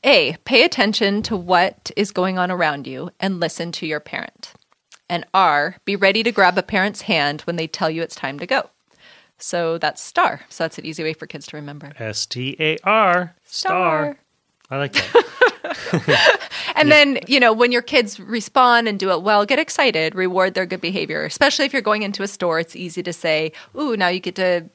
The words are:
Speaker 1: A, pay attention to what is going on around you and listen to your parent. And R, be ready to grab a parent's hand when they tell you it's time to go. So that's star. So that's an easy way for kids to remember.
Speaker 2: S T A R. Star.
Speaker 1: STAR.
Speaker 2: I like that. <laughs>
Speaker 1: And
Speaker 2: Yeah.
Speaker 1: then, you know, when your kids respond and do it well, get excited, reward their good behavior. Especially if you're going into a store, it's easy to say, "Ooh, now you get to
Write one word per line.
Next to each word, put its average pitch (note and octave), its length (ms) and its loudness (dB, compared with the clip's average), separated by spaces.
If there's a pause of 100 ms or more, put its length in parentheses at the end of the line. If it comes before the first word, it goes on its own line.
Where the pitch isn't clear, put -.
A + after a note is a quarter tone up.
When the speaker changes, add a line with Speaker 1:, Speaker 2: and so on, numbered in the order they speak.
Speaker 1:
A, E3 400 4
pay C#4 200 6
attention G#3 580 2
to A3 140 -4
what F3+ 600 0
is G3+ 140 0
going F#3 280 -2
on F3+ 120 0
around D3+ 360 -2
you C3 240 -10 (100)
and G3 180 -4
listen E3+ 340 -4
to - 140 -10
your D3+ 140 -6
parent. - 520 -14 (560)
And F3 260 -4
R, E3+ 500 2
be G3+ 100 -2
ready G3 280 4
to A3+ 100 0
grab F#3 260 4
a F3+ 40 -2
parent's G3+ 400 -2
hand D3+ 400 -2
when F3 140 -6
they E3 100 -4
tell D#3+ 240 -2
you D#3+ 120 -4
it's - 140 -6
time C#3 220 -8
to F3+ 80 -10
go. - 240 -2 (680)
So E3+ 400 -2
that's D#3 240 -2
star. - 460 0
So - 160 -6
that's D#3+ 140 -6
an - 80 -14
easy D#3+ 160 -8
way D#3 100 -2
for D#3 140 -12
kids D3 220 -14
to - 80 -14
remember. D3 420 -14
Speaker 2:
S A2 280 -6
T B2+ 340 -6
A D#3 240 0
R. F#3 500 2 (100)
Star. F4 600 0 (100)
Speaker 1:
STAR. - 40 -18 (520)
Speaker 2:
I C3+ 80 -6
like C#3 140 -4
that. - 320 4 (680)
<laughs> F#3 560 2 (260)
Speaker 1:
And D4+ 140 4
Speaker 2:
Yeah. D4+ 60 8 (100)
Speaker 1:
then, C#4 220 0
you C4+ 120 2
know, A#3+ 140 6
when A#3+ 180 4
your B3 120 2
kids B3 360 0
respond A#3 680 2
and G3+ 100 -2
do F#3+ 120 0
it E3+ 120 2
well, G#3 220 4
get C4 140 2
excited, G#3 560 0
reward F#3 400 0
their F#3 100 0
good F3+ 160 -6
behavior. D#3+ 440 -4
Especially C4+ 420 0
if - 60 -4
you're C4+ 100 -2
going G#3 200 0
into G3 200 -6
a G3 60 -4
store, E3+ 320 -2
it's E3 140 -8
easy F3 280 -10
to F3+ 100 -6
say, D#3 400 -2 (260)
"Ooh, C4+ 180 -2
now F#3 120 2
you F#3 120 -2
get F3+ 160 -8
to F3+ 280 0 (100)